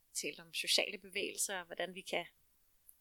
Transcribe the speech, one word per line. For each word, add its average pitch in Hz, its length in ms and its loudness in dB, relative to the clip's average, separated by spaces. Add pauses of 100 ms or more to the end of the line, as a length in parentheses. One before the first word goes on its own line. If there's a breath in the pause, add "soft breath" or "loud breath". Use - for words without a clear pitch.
(140)
Talt - 260 -4
om 165 140 -12
sociale - 440 4
bevægelser 190 600 -2
og 175 60 -8
hvordan 175 280 -4
vi 190 60 -10
kan 175 240 0 (760)